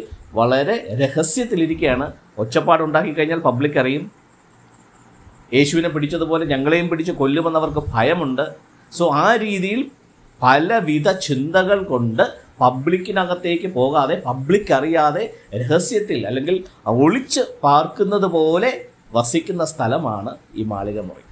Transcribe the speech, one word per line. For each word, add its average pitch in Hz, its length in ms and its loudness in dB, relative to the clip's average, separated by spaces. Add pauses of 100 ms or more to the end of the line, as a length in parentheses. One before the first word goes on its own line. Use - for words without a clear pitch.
(340)
വളരെ 131 420 2 (220)
രഹസ്യത്തിലിരിക്കുകയാണ്. 160 1080 0 (320)
ഒച്ചപ്പാടുണ്ടാക്കി 156 760 0
കഴിഞ്ഞാൽ 165 260 -2
public 143 400 2
അറിയും. 135 240 0 (1500)
യേശുവിനെ 147 380 2
പിടിച്ചതുപോലെ 160 560 -2
ഞങ്ങളെയും 151 440 0
പിടിച്ച് 165 220 -4
കൊല്ലുമെന്നവർക്ക് 151 800 0
ഭയമുണ്ട്. 139 560 0 (460)
So, 175 220 0
ആ 156 220 2
രീതിയിൽ 208 460 -2 (600)
പലവിധ 151 680 2 (120)
ചിന്തകൾ 180 640 0
കൊണ്ട് 120 400 0 (300)
പബ്ലിക്കിനകത്തേക്ക് 180 1200 0
പോകാതെ, 143 460 2
പബ്ലിക് 143 540 0
അറിയാതെ 156 500 2 (320)
രഹസ്യത്തിൽ 156 720 0
അല്ലെങ്കിൽ 135 280 -2 (380)
ഒളിച്ച് 214 500 2 (160)
പാർക്കുന്നത് 175 680 2
പോലെ 170 440 2 (400)
വസിക്കുന്ന 165 540 0
സ്ഥലമാണ് 120 680 -4 (240)
ഈ 110 80 -4
മാളിക 104 360 -6
മുറി. 92 320 -12